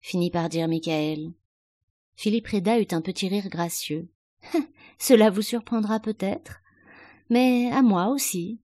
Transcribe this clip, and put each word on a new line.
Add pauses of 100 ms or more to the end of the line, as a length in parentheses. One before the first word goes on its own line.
finit
par
dire
Michael. (800)
Philippe
Reda
eut
un
petit
rire
gracieux. (440)
<laughs> « (400)
Cela
vous
surprendra
peut-être, (680)
mais
à
moi
aussi. »